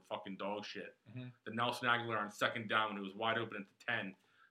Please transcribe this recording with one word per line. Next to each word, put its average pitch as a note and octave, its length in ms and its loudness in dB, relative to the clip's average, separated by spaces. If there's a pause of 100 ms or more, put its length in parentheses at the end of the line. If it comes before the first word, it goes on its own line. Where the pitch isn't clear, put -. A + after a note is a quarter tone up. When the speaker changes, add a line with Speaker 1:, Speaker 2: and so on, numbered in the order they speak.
Speaker 1:
fucking G2 260 -4
dog G2+ 280 -2
shit. F2 320 -10 (140)
Speaker 2:
Mm-hmm. B2+ 200 -8 (160)
Speaker 1:
The A2 100 -6
Nelson A#2+ 320 2
Agholor A#2 340 4
on G#2 100 -2
second A2+ 380 0
down A2 240 4
when G2+ 80 -2
it G2 40 -4
was F#2+ 100 -8
wide A2+ 240 2
open G#2+ 180 -2
at G2+ 100 -8
the - 240 -20
ten, G2+ 240 -2 (360)